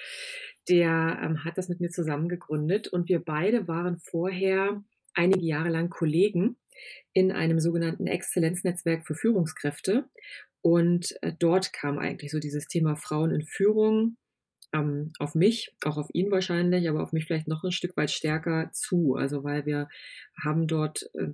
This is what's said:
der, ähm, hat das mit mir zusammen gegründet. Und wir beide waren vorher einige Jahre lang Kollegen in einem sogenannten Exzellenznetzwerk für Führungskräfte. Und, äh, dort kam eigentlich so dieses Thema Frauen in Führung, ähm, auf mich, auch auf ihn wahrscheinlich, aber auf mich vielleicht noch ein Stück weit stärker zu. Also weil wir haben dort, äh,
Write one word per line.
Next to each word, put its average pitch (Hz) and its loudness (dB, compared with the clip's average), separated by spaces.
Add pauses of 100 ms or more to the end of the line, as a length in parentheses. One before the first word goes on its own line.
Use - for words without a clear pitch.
(680)
der, 165 4
ähm, 160 -2
hat 170 -4
das 180 -4
mit 175 -4
mir 175 -2
zusammen 156 -2
gegründet. 175 -2
Und 175 -2
wir 175 4
beide 175 0
waren 170 -2
vorher 190 0 (340)
einige 175 2
Jahre 160 0
lang 165 0
Kollegen 175 2 (560)
in 185 4
einem 165 2
sogenannten 165 0
Exzellenznetzwerk 170 0
für 160 -4
Führungskräfte. 185 0 (540)
Und, 170 4
äh, 170 -4
dort 175 2
kam 143 -4
eigentlich 143 -4
so 156 -2
dieses 147 -4
Thema 156 2
Frauen 156 0
in 151 0
Führung, 214 2 (580)
ähm, 151 -2
auf 147 -4
mich, 202 2
auch 151 0
auf 147 -6
ihn 190 0
wahrscheinlich, 180 2
aber 156 0
auf 160 -4
mich 160 -2
vielleicht 156 -2
noch 156 -2
ein 180 -2
Stück - -4
weit 151 0
stärker 160 -2
zu. 160 2
Also 139 -2
weil 147 -2
wir 147 -2 (520)
haben 156 0
dort, 156 -2
äh, - -4